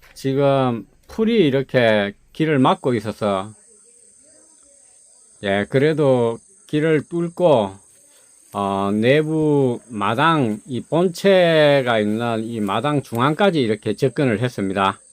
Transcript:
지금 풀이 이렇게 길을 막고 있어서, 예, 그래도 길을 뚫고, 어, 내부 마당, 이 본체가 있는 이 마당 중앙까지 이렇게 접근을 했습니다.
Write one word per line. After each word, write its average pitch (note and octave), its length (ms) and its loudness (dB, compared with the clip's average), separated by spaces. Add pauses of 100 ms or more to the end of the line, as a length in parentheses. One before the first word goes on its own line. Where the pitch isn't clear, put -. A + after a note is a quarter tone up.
(140)
지금 C3+ 760 -2 (220)
풀이 A3 360 0
이렇게 A#2 680 2 (180)
길을 D#3 280 0
막고 C#3+ 340 0
있어서, G#2 600 -4 (1900)
예, G2+ 280 -2
그래도 C3+ 680 0 (300)
길을 D3+ 420 0
뚫고, E3 600 0 (840)
어, G2 400 -2
내부 C#3+ 840 0 (100)
마당, A#2 800 0
이 B2 140 -8
본체가 D#3+ 1160 2
있는 A2 440 -2
이 A#2 160 -8
마당 A#2 420 -2
중앙까지 D3+ 580 0
이렇게 G#2+ 360 -2
접근을 C3 440 0
했습니다. G2 600 -2 (140)